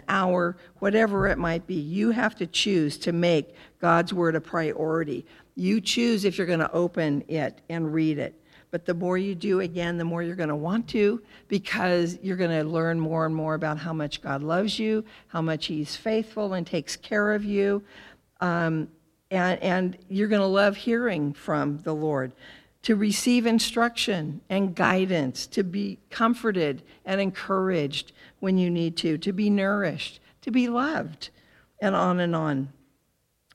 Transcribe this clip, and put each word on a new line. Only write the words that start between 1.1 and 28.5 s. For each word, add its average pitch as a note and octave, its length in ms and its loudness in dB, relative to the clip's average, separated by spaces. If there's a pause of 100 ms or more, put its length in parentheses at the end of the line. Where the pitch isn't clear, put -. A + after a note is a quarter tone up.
it F3+ 120 0
might E3+ 260 -2
be. F3+ 80 -6
You F#3 380 0
have A3 240 0
to F#3 100 -4
choose D#3+ 540 0
to E3+ 120 -2
make E3+ 440 2 (240)
God's E3+ 340 2
Word E3+ 220 2
a D#3 60 -2
priority. D#3 840 -4 (300)
You F#3+ 260 2
choose A3+ 440 0
if F#3+ 120 0
you're F#3+ 80 0
gonna E3 280 0
open E3 540 0
it D3+ 420 -4
and E3 220 -4
read D#3 280 2
it. - 160 -6 (340)
But E3+ 160 -6
the F3+ 80 0
more F3+ 240 -2
you G3 160 -2
do, F#3 280 0
again, F3 360 -4
the E3+ 80 -2
more E3+ 160 -4
you're E3+ 140 -6
gonna D#3 200 -2
want F#3 340 -2
to, G#3+ 340 2 (240)
because F3+ 720 0
you're F#3+ 160 -4
gonna E3 260 0
learn E3 360 0
more D#3+ 260 0
and D#3+ 80 0
more D#3 220 -2
about D#3 240 -4
how D#3+ 140 -6
much D3+ 280 -4
God C#3 220 -4
loves F#3 340 0
you, A3 260 0 (260)
how E3 120 -4
much D#3+ 240 -2
he's D3+ 300 -6
faithful A3 580 -2
and F3 140 -4
takes - 280 -4
care G#3+ 380 0
of G#3 100 -2
you. G3+ 380 2 (580)
Um, E3 500 0 (420)
and, F#3 320 2
and F3+ 340 0 (120)
you're G3 180 0
gonna G3+ 180 4
love G3 320 4
hearing G#3 560 0
from D3 460 -2
the D#3 160 -4
Lord. C#3+ 380 -2 (500)
To A3+ 120 4
receive G#3+ 500 2
instruction A3+ 920 0 (100)
and F#3+ 240 0
guidance, F#3 720 2
to - 160 0
be G3 360 -6 (100)
comforted G3 720 0 (220)
and F#3+ 160 -2
encouraged F#3+ 920 -2 (260)
when F#3+ 180 2